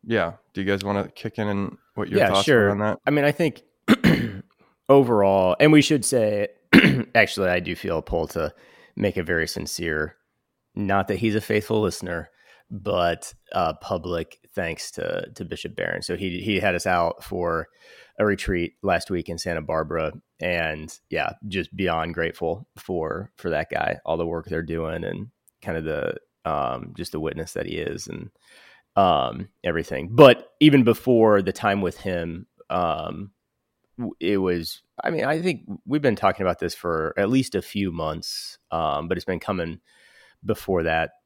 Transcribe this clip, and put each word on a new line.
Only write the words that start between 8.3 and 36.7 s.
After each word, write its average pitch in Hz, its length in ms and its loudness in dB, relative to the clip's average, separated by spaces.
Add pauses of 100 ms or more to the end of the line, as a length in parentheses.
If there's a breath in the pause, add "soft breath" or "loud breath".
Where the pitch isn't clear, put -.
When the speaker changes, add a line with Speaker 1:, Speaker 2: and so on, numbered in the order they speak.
Speaker 2:
make 98 220 -2
a 92 60 -4
very 82 240 -2
sincere, 78 680 -6 (580)
not 98 340 0
that 98 100 -2
he's 107 160 0
a 107 60 0
faithful 107 420 0
listener, 87 480 -6 (400 soft breath)
but, 90 640 -2 (180)
uh, 85 220 0
public 85 640 -6 (160)
thanks 82 380 -6
to, - 420 -8
to - 100 -10
Bishop - 320 -10
Barron. - 260 -4
So 87 140 -6
he, 90 240 -6
he 98 200 0
had 95 140 0
us 87 120 -4
out 87 360 0
for 85 460 -4 (500 loud breath)
a 107 60 2
retreat 95 580 0
last 87 280 0
week 87 180 -2
in 82 100 -8
Santa 85 220 -4
Barbara, 78 520 -2 (280)
and 80 580 -4 (120)
yeah, - 220 -2 (160)
just 92 280 -6
beyond 85 380 -2
grateful 82 520 -4 (120)
for, 87 580 -6
for 87 140 -8
that 76 200 -4
guy, - 360 -4
all 82 100 -2
the 85 100 -2
work 82 200 -6
they're 82 160 -4
doing, 82 420 -6
and 67 240 -8 (340)
kind 82 140 -6
of 80 80 -6
the, 73 320 -4 (280)
um, 69 520 -4
just - 160 -10
the 78 80 -4
witness 78 320 -6
that - 140 -6
he - 100 -8
is, - 320 -8
and, - 220 -10 (680 soft breath)
um, 80 520 -2 (140)
everything. 80 500 -6
But 127 460 8
even 143 240 8
before 110 600 6
the 92 100 -2
time 101 300 0
with 90 160 -4
him, 87 480 -6 (240)
um, 85 640 -4 (640)
w-, 120 200 -8
it 98 200 0
was, 87 420 -2 (240)
I - 60 0
mean, 160 140 -2
I 156 180 -2
think 175 260 -4 (160)
we've 143 160 -2
been 123 160 2
talking 95 300 2
about 85 120 0
this 87 160 -4